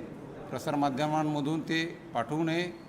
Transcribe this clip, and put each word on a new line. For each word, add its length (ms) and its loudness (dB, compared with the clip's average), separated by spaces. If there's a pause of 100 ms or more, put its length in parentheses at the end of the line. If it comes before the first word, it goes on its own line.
(500)
प्रसारमाध्यमांमधून 1080 2
ते 380 0 (160)
पाठवू 300 2
नये. 280 2 (160)